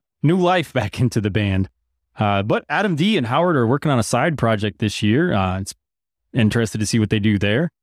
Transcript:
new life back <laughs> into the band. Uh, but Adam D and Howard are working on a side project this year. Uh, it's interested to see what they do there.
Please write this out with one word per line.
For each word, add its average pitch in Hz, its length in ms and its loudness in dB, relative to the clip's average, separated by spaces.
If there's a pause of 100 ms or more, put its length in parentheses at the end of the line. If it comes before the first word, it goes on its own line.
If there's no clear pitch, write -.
(240)
new 160 140 4
life 180 360 2
back 110 260 -4
<laughs> - 20 2
into 123 200 0
the 104 80 0
band. 95 400 0 (480)
Uh, 101 260 0
but 156 260 -2
Adam 175 260 0
D 190 220 0
and 123 100 -2
Howard 160 280 0
are 123 120 2
working 143 240 0
on 131 80 2
a 113 40 0
side 135 340 0
project 107 420 -2
this - 220 -2
year. 131 320 2
Uh, 95 280 -2
it's - 120 -10 (600)
interested 110 460 0
to 107 60 0
see 117 140 0
what 104 100 0
they 110 100 0
do 104 200 2
there. 110 300 0 (140)